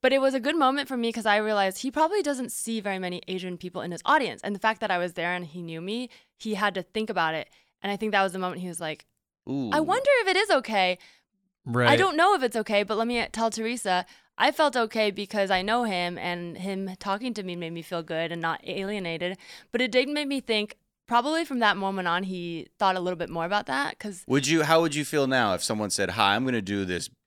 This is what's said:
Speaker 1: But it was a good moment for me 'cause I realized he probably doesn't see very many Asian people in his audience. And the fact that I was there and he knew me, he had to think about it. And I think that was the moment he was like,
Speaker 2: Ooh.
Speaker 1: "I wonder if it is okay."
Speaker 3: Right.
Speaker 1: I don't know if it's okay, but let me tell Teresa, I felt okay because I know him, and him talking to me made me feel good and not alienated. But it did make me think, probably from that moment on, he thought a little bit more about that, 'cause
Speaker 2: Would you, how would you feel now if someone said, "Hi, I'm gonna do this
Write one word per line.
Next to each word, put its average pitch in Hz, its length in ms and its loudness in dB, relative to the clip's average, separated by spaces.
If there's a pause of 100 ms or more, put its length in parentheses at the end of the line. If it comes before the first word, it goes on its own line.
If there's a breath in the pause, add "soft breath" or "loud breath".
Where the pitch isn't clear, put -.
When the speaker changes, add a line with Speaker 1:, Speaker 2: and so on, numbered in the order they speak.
Speaker 1:
But 254 100 4
it 269 80 4
was 262 140 4
a 269 60 2
good 294 160 0
moment 277 320 2
for 262 100 -4
me 233 120 0
'cause 220 160 -4
I 208 120 4
realized 202 400 0
he 262 120 -4
probably 339 320 2
doesn't 262 300 -4
see 226 280 -4
very 196 200 -4
many 180 280 -6
Asian 180 300 -6
people 180 220 -8
in 175 120 -6
his 165 120 -10
audience. 254 400 2
And 202 100 -2
the 190 60 -8
fact 220 220 0
that 208 100 -2
I 180 60 2
was 175 160 -2
there 175 180 -2
and 175 140 -4
he 170 160 -12
knew 160 180 -8
me, 226 300 -6 (280 soft breath)
he 220 160 -4
had 196 200 0
to 190 80 -4
think 220 280 -4
about 165 240 0
it. 151 140 -6 (340 soft breath)
And 202 80 -4
I 202 60 -2
think 214 160 -4
that 202 100 6
was 190 120 2
the 190 40 -6
moment 180 220 -4
he 180 80 -6
was 165 120 -10
like, 156 240 -8 (440)
Speaker 2:
Ooh. 254 240 -2
Speaker 1:
"I 302 80 4
wonder 453 300 2 (100)
if 381 80 2
it 370 80 4
is 403 140 2
okay." 208 460 2 (680 soft breath)
Speaker 3:
Right. 120 240 2
Speaker 1:
I - 80 8
don't 370 200 4
know 370 180 6
if 294 100 2
it's 233 120 0
okay, 214 280 2
but 202 120 -2
let 226 120 0
me 233 240 0
tell 226 180 0
Teresa, 220 560 -2 (320 soft breath)
I 262 140 4
felt 285 220 2
okay 220 360 2
because 202 400 -2
I 185 100 4
know 226 240 0
him, 180 320 -2
and 175 400 -6
him 190 420 -6
talking 208 360 -4
to 208 80 -8
me 185 140 -6
made 170 180 -8
me 170 80 -8
feel 170 200 -6
good 160 300 -4
and 170 80 -6
not 165 260 -2
alienated. 190 680 -6 (340 loud breath)
But 240 120 0
it 240 100 0
did 254 160 4
make 294 200 -2
me 269 120 -2
think, 214 380 -2 (280)
probably 294 380 2
from 262 140 -4
that 208 180 4
moment 190 320 -2
on, 175 140 0
he 175 460 -6 (100)
thought 190 180 4
a 185 40 -2
little 180 180 -2
bit 165 100 -6
more 165 160 -4
about 202 220 -2
that, 277 320 -4
'cause 202 280 -12
Speaker 2:
Would 135 200 2
you, 156 160 4
how 160 180 6
would 165 140 0
you 147 100 -2
feel 143 220 0
now 127 260 4
if 90 100 0
someone 107 280 -2
said, 95 200 0
"Hi, 101 260 4
I'm 127 100 -2
gonna 120 160 -2
do 98 240 -2
this 87 240 -4 (160)